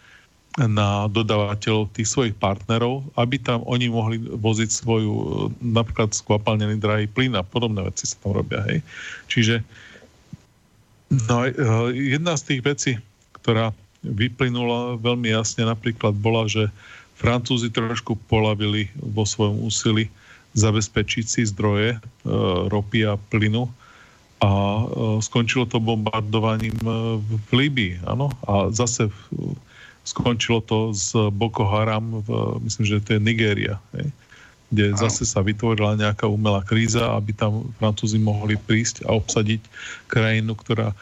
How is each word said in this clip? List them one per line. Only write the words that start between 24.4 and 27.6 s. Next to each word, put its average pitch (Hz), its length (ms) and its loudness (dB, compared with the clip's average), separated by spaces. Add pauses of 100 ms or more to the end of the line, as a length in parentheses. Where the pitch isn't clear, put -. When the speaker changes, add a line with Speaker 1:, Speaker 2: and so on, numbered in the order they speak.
Speaker 1:
e, 101 320 2 (400)
skončilo 120 440 0
to 117 160 0
bombardovaním, 110 960 0
e, 110 80 -2 (320)
v, 107 100 -4 (100)
v 107 160 -8
Líbii, 123 400 2 (120)